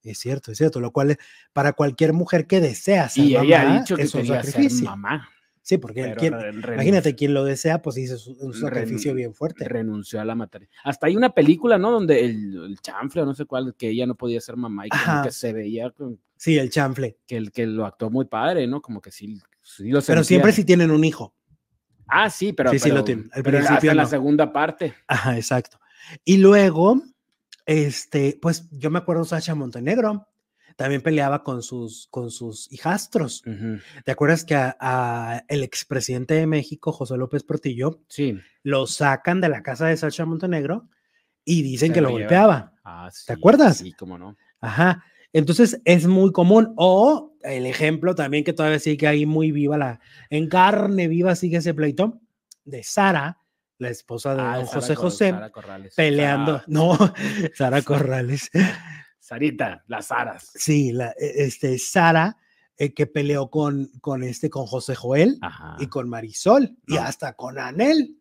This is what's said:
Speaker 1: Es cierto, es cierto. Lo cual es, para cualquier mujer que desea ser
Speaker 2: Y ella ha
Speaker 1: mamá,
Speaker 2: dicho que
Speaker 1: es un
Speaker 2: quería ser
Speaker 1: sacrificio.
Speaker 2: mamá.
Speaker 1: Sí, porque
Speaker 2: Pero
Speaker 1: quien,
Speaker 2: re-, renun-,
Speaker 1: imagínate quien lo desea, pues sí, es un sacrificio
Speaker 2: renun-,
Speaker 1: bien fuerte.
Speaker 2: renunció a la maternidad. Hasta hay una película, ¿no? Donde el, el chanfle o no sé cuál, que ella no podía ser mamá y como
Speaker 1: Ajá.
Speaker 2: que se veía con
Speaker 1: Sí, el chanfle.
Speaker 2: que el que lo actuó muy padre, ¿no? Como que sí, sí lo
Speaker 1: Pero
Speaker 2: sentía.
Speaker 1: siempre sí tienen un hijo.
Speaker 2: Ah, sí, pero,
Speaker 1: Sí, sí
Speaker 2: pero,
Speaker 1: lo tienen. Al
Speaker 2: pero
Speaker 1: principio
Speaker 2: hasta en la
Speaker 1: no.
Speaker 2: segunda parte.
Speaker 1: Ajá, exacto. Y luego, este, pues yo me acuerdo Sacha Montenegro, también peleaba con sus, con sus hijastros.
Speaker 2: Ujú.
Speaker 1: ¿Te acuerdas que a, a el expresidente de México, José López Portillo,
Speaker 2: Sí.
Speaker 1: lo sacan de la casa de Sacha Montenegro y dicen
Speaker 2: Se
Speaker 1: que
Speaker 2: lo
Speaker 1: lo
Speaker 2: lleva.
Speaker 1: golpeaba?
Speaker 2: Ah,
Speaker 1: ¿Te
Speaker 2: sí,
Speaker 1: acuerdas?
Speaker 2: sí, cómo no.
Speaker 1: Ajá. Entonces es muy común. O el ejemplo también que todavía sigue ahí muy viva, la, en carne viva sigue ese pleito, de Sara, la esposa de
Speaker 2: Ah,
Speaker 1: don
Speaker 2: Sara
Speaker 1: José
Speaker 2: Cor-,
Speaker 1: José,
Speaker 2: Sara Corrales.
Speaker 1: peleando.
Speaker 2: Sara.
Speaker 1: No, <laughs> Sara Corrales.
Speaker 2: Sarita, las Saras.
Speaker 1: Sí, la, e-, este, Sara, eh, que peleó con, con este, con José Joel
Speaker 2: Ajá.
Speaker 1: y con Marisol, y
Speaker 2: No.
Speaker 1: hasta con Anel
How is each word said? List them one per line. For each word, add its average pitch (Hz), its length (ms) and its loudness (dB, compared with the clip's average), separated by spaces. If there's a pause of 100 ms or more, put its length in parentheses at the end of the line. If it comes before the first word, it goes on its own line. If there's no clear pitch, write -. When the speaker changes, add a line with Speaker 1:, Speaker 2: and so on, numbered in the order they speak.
Speaker 1:
Es 110 160 -16
cierto, 127 340 -8
es 107 60 -12
cierto. 156 220 0
Lo 117 120 -6
cual 143 200 2
es, 139 60 0 (360)
para 143 180 2
cualquier 156 400 0
mujer 170 340 0
que 190 140 2
desea 156 480 0
ser 139 160 2
Speaker 2:
Y 135 120 6
ella 147 260 6
ha - 20 2
Speaker 1:
mamá, 139 160 4
Speaker 2:
dicho 185 160 -4
que 143 60 -2
Speaker 1:
es - 120 -4
un 131 80 -2
Speaker 2:
quería 123 200 -2
ser 143 100 -8
Speaker 1:
sacrificio. 247 380 0
Speaker 2:
mamá. 101 380 -8 (340)
Speaker 1:
Sí, 190 160 0
porque 113 260 -8
Speaker 2:
Pero 120 160 -8
Speaker 1:
quien, 160 140 2
Speaker 2:
re-, 107 180 -8
renun-, 110 220 -8
Speaker 1:
imagínate 160 420 2
quien 143 180 0
lo 139 100 2
desea, 156 380 -2
pues 127 140 -8
sí, 131 80 -6
es 123 240 -10
un 131 260 -14
sacrificio 117 580 -4
Speaker 2:
renun-, 127 40 -4
Speaker 1:
bien 120 180 -8
fuerte. 160 340 -8
Speaker 2:
renunció 110 520 -6
a 107 40 -8
la 113 120 -6
maternidad. 101 340 -12 (140)
Hasta 143 240 -2
hay 185 80 2
una 247 140 4
película, 175 460 4
¿no? 202 140 0
Donde 160 340 4
el, 107 300 -4 (120)
el 101 140 -12
chanfle 135 420 -8
o - 20 -2
no 139 100 -4
sé 143 120 -10
cuál, 127 300 -6
que 117 120 -8
ella 120 180 -2
no 123 80 -4
podía 117 260 -6
ser 117 160 -16
mamá 107 300 -8
y 107 40 -12
como - 120 -2
Speaker 1:
Ajá. 151 220 0
Speaker 2:
que 113 80 -6
se 117 200 -8
veía 113 380 -8
con 123 300 -14 (160)
Speaker 1:
Sí, 165 220 0
el 127 120 0
chanfle. 131 560 -4
Speaker 2:
que 123 100 -10
el 107 140 -8
que 117 160 -4
lo 110 180 -4
actuó 107 260 -8
muy 127 160 -2
padre, 135 420 -2
¿no? 143 120 -6
Como 107 200 -14
que 98 100 -20
sí, 104 300 -16 (220)
sí - 280 -20
lo 143 80 2
Speaker 1:
Pero - 40 2
Speaker 2:
sentía. 160 220 4
Speaker 1:
siempre 185 280 6
sí 202 120 2
tienen 170 280 6
un 156 120 4
hijo. - 300 -4 (720)
Speaker 2:
Ah, 196 240 2
sí, 196 220 -4
pero, 131 180 2
Speaker 1:
Sí, 139 80 2
sí - 60 -2
Speaker 2:
pero, 143 120 4
Speaker 1:
lo 135 80 0
tienen. 110 280 -4
Al 135 100 -8
Speaker 2:
pero 139 160 2
Speaker 1:
principio 143 160 4
Speaker 2:
hasta 151 160 4
en 151 60 4
la 151 80 4
Speaker 1:
no. 120 40 -2
Speaker 2:
segunda 147 440 0
parte. 156 420 -4 (140)
Speaker 1:
Ajá, 127 280 0
exacto. 120 440 -4 (440)
Y 185 120 6
luego, 196 680 6 (600)
este, 143 760 -2
pues 165 300 -2
yo 147 200 -6
me 175 80 -2
acuerdo 170 260 -2
Sacha 160 300 -6
Montenegro, 170 720 -4 (480)
también 135 240 -4
peleaba 143 420 0
con 123 200 -8
sus, 117 480 -12
con 120 200 -10
sus 113 400 -14
hijastros. 160 760 -6
Speaker 2:
Ujú. 110 320 -8 (260)
Speaker 1:
¿Te 135 80 -4
acuerdas 160 320 0
que 156 100 -2
a, 131 240 -2
a 120 720 -4
el 147 140 -2
expresidente 127 720 -6
de 160 120 2
México, 151 460 -4
José 131 240 -6
López 131 280 -4
Portillo, 147 640 -6
Speaker 2:
Sí. 127 300 -4 (240)
Speaker 1:
lo 135 240 -2
sacan 147 540 0
de 175 80 2
la 110 140 -4
casa 139 240 -4
de 160 100 2
Sacha 160 300 -6
Montenegro 165 600 -4 (560)
y 165 180 2
dicen 135 260 0
Speaker 2:
Se 165 60 0
Speaker 1:
que 170 80 4
Speaker 2:
lo 131 80 2
Speaker 1:
lo 117 80 -4
Speaker 2:
lleva. 104 100 -6
Speaker 1:
golpeaba? 175 440 4 (120)
Speaker 2:
Ah, 87 260 -18
Speaker 1:
¿Te - 60 -20
Speaker 2:
sí, - 160 -10
Speaker 1:
acuerdas? 226 460 8
Speaker 2:
sí, 90 160 -14
cómo 90 240 -16
no. 98 180 -18 (240)
Speaker 1:
Ajá. 165 420 0 (300)
Entonces 160 520 4
es 170 220 6
muy 190 240 6
común. 202 460 6
O 196 640 4
el 127 240 -6
ejemplo 156 480 -2
también 147 300 -2
que 165 80 -2
todavía 156 260 0
sigue 151 300 -2
ahí 151 180 2
muy 156 260 0
viva, 147 260 0
la, 123 220 -4 (300)
en 156 180 -2
carne 190 600 2
viva 175 280 2
sigue 175 220 -2
ese 165 160 -2
pleito, 151 460 -2 (440)
de 135 180 -14
Sara, 175 580 0 (380)
la 123 120 -8
esposa 120 440 -8
de 135 80 -2
Speaker 2:
Ah, 123 140 -4
Speaker 1:
don 123 100 -6
Speaker 2:
Sara - 140 -6
Speaker 1:
José 147 140 -2
Speaker 2:
Cor-, 160 100 -4
Speaker 1:
José, 185 260 0
Speaker 2:
Sara 180 200 -10
Corrales. 98 460 -18
Speaker 1:
peleando. 143 560 2
Speaker 2:
Sara. 135 160 -6
Speaker 1:
No, 160 300 2
<laughs> 208 560 0
Sara 143 280 0
Corrales. 131 680 -2 (680)
Speaker 2:
Sarita, 127 720 -6
las 110 180 -10
Saras. 120 480 -8
Speaker 1:
Sí, 143 380 0
la, 120 260 -6
e-, 143 260 -2
este, 127 340 -4
Sara, 165 580 2 (400)
eh, 143 180 -4
que 147 120 -2
peleó 143 440 -4
con, 143 380 -2 (120)
con 131 220 -6
este, 127 280 -6
con 135 160 -8
José 127 280 -6
Joel 147 480 2
Speaker 2:
Ajá. 80 380 -14
Speaker 1:
y 139 80 -6
con 123 200 -8
Marisol, 120 680 0 (100)
y - 80 -2
Speaker 2:
No. 139 80 0
Speaker 1:
hasta - 320 -10
con 135 240 -14
Anel 247 640 0